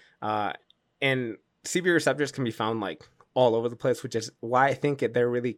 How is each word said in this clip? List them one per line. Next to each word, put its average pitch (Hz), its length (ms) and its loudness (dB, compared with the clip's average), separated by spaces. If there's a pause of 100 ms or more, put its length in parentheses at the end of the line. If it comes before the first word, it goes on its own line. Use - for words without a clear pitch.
(220)
Uh, 107 300 -2 (500)
and 127 360 0 (260)
C - 160 -4
B 180 100 0
receptors 147 420 2
can 135 120 -6
be 120 80 -2
found, 113 300 -2
like, 90 260 -8 (260)
all 123 220 4
over 117 140 0
the 117 80 -8
place, 127 260 0
which 120 120 -8
is 113 140 -4 (120)
why 127 260 4
I 135 60 0
think 143 280 -2
it, 117 120 0
they're 123 160 2
really 120 280 -2